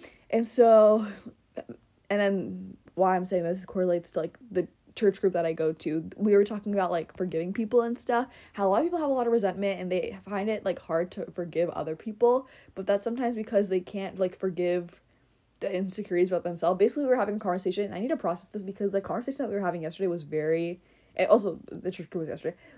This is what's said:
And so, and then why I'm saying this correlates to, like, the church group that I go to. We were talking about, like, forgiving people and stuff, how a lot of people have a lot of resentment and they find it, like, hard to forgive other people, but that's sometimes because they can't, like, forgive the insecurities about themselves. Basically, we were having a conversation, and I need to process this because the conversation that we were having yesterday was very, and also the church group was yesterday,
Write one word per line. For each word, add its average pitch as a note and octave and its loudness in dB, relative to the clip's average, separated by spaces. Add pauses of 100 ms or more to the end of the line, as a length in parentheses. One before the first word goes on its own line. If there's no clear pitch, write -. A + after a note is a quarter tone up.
(320)
And A3+ 2
so, A3 8 (1040)
and G#3 0
then F#3+ -2 (180)
why F#3 4
I'm F3+ -2
saying F3+ 0
this F3+ -4
correlates F3 0
to, F3 -2
like, - -8 (100)
the F3+ -2 (280)
church G3 2
group F#3 2
that E3+ 0
I E3 -2
go D#3+ -2
to. D#3+ -4
We G3+ 2
were G3+ 8
talking G#3 -6
about, F#3 0
like, E3+ -4
forgiving F3+ -4
people A#3 0
and A#3 -2
stuff, A#3+ 0 (260)
how G3+ 0
a - 4
lot G3+ 4
of D#4+ 2
people F4 0
have D4 0
a C4+ 2
lot B3 0
of A#3 2
resentment G3 0
and F3+ -4
they F#3 -2 (100)
find G3+ -4
it, G#3+ -4
like, F3+ -4
hard E3 -2
to F#3 -10
forgive E3+ -2
other D#3+ -6
people, A#3+ 2 (260)
but F#3+ -10
that's D4+ 2
sometimes A#3+ -2
because G#3 0
they F#3 0
can't, F#3+ -8
like, F#3 -2
forgive F3 -2 (600)
the - -4
insecurities F#3 0
about F3 0
themselves. F3 0
Basically, B3 2
we C4 2
were B3+ 4
having G#3 0
a G#3+ -4
conversation, F#3 -2
and G3+ -8
I F3+ -6
need A#3 -2
to D#4+ -2
process F3+ -4
this G#3 -10
because G3 -4
the G3 0
conversation B3 -6
that A3 -4
we G3+ -4
were G3+ -2
having F3 -2
yesterday E3+ -4
was E3+ -4
very, D#3+ -2 (380)
and - 2
also G3+ 4 (100)
the F3+ -8
church F3 -10
group E3+ -6
was D#3 -6
yesterday, - -8 (220)